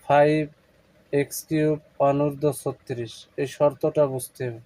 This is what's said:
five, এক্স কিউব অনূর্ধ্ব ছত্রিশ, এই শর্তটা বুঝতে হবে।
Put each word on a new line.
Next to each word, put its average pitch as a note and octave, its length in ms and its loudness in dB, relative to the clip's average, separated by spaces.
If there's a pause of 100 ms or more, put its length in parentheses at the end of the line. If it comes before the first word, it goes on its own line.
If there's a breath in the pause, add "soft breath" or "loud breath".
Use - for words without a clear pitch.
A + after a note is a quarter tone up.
five, D3 400 4 (640)
এক্স C#3+ 240 -2 (100)
কিউব D#3 300 0 (300)
অনূর্ধ্ব C#3+ 380 0 (160)
ছত্রিশ, A#2+ 520 -8 (280)
এই C#3 60 -4 (100)
শর্তটা D3 460 2 (100)
বুঝতে - 320 -10
হবে। A#2 200 -10